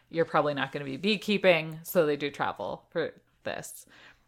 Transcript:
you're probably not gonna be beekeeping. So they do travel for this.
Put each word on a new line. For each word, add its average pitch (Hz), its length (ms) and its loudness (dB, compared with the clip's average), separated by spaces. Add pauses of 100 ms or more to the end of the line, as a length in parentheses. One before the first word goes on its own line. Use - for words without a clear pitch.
(100)
you're 165 160 2
probably 147 280 2
not 135 180 -4
gonna 143 120 -6
be 135 120 -8
beekeeping. 175 840 2
So 170 240 2
they 147 100 2
do 143 140 -4
travel 101 600 -6
for 160 220 -4 (320)
this. - 420 -10 (420)